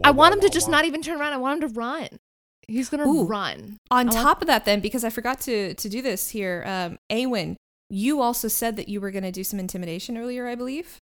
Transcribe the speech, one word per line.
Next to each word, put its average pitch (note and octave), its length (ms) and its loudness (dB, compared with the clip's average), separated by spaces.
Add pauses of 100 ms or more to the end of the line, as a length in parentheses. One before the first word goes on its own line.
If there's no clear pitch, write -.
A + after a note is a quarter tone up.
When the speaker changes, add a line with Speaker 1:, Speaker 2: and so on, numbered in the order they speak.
Speaker 1:
I - 80 10
want D4+ 220 8
him G4+ 60 2
to F#4+ 60 6
Speaker 2:
Wah, G4 40 6
wah, - 40 2
Speaker 1:
just E4+ 140 0
Speaker 2:
wah. E4+ 40 0
Speaker 1:
not D4+ 140 4
even D#4+ 160 -2
turn D#4 180 -6
around. D4 140 -4
I C4+ 40 -4
want C#4 240 -2
him D4+ 80 -2
to A3 60 -10
run. B3 320 -6 (600)
He's A#3+ 220 -4
gonna D4 180 0
Speaker 3:
Ooh. C#4+ 180 4
Speaker 1:
run. F3+ 520 -4 (140)
Speaker 3:
On B3 180 6
Speaker 1:
I - 20 2
want - 20 -
Speaker 3:
top C4 280 4
of E4+ 60 -2
that, B3 180 4
then, G#3 140 4
because A3 240 -2
I A#3 60 -2
forgot B3 320 -4
to, G#3 320 -2
to - 160 -8
do A3+ 120 -4
this A#3 280 -2
here, F#3 360 -4
um, F#3 320 -4 (140)
Awen, A3 440 -2 (340)
you B3+ 320 0
also A#3+ 260 0
said A3+ 300 -2
that - 100 -8
you G3+ 140 -6
were G3 100 -6
gonna F#3+ 200 -4
do F#3 120 -8
some G3+ 160 -6
intimidation F#3 580 -8
earlier, B3 300 -6
I A#3+ 80 -6
believe. C4 500 -8